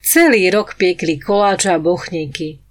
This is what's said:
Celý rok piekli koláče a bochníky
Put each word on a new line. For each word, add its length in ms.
Celý 480
rok 320
piekli 400
koláče 560
a 60
bochníky 880